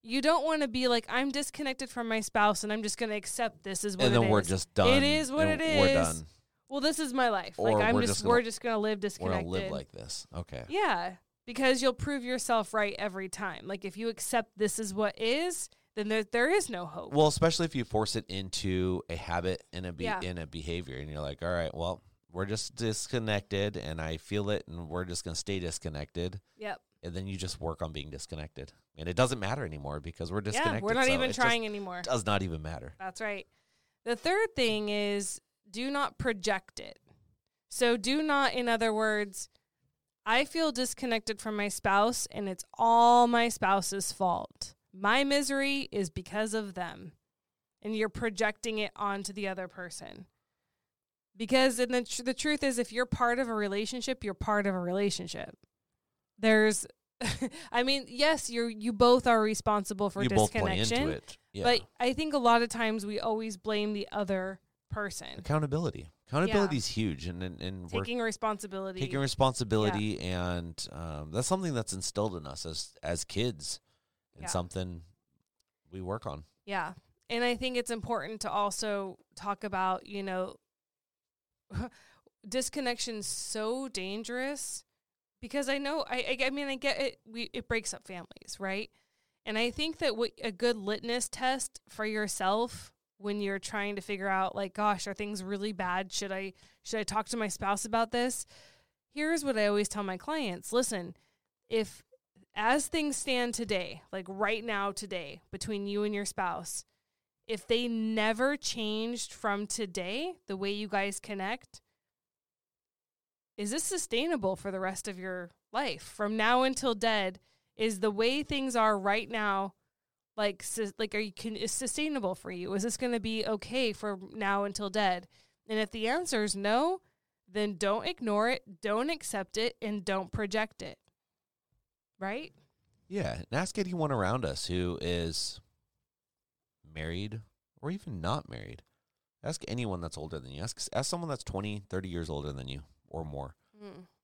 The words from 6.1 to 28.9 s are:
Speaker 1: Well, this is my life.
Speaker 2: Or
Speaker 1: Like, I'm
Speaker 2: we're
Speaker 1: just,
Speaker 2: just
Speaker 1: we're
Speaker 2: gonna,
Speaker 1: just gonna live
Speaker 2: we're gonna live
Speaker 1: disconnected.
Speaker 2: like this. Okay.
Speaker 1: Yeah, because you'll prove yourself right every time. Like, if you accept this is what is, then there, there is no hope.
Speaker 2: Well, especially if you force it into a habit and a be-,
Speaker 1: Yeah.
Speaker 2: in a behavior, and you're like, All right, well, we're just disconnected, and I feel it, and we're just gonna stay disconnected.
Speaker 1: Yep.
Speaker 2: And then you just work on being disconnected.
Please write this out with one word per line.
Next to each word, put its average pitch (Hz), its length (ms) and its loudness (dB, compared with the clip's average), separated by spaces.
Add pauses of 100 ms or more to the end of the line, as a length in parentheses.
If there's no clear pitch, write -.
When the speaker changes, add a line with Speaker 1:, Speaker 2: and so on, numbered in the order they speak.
Speaker 1:
Well, 277 140 -2
this 302 180 2
is 277 140 -2
my 254 160 4
life. 190 280 -2
Speaker 2:
Or 220 140 4
Speaker 1:
Like, 208 160 6
I'm 233 80 6
Speaker 2:
we're 254 60 6
Speaker 1:
just, 202 140 4
Speaker 2:
just 208 100 -2
Speaker 1:
we're 240 120 8
Speaker 2:
gonna, 240 60 6
Speaker 1:
just 226 180 -6
gonna 226 160 0
live 214 220 2 (200)
Speaker 2:
we're 92 100 0
gonna 87 180 0
live 92 160 0
Speaker 1:
disconnected. 92 80 -4
Speaker 2:
like 69 220 -8
this. - 420 -10
Okay. 65 320 -8
Speaker 1:
Yeah, 214 460 0 (340)
because 254 340 2
you'll 262 120 4
prove 277 300 -4
yourself 240 500 0
right 208 260 2
every 190 300 -4
time. 185 380 -8
Like, 190 180 -8
if 180 120 -6
you 226 120 -2
accept 226 480 -2
this 208 200 2
is 208 160 -4
what 208 260 0
is, 311 500 0 (260)
then 214 140 -2
there, 220 140 2
there 240 260 2
is 392 200 4
no 180 160 -6
hope. 160 280 -10
Speaker 2:
Well, 151 140 10
especially 160 380 4
if 156 80 -4
you 127 120 0
force 110 300 2
it 113 120 -2
into 92 840 0
a 85 60 -4
habit 87 560 -2
and 92 160 -8
a 87 60 -6
be-, 80 100 -6
Speaker 1:
Yeah. 113 180 -2
Speaker 2:
in 90 160 -4
a 82 80 -6
behavior, 80 520 -6
and 73 120 -8
you're 73 120 -6
like, 71 200 -6
All 85 100 -2
right, 85 220 0
well, 85 300 -4 (320)
we're 95 100 -2
just 104 300 -4
disconnected, 104 1000 0
and 80 240 -6
I 80 160 -2
feel 101 320 -2
it, 104 180 0
and 82 220 -8
we're 90 160 -2
just 87 180 -6
gonna 82 120 -6
stay 98 240 -2
disconnected. 85 840 -6 (160)
Speaker 1:
Yep. 208 240 -8 (200)
Speaker 2:
And 85 140 -8
then 95 120 -4
you 95 100 -4
just 90 240 -6
work 80 200 -4
on 80 120 -6
being 76 160 -8
disconnected. 76 640 -10 (240)